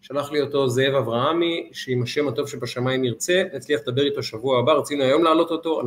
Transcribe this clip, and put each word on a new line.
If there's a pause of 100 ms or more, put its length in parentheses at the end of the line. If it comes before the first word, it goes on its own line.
שלח
לי
אותו
זאב
אברהמי,
שעם
השם
הטוב
שבשמיים
ירצה, (100)
נצליח
לדבר
איתו
שבוע
הבא,
רצינו
היום
להעלות
אותו,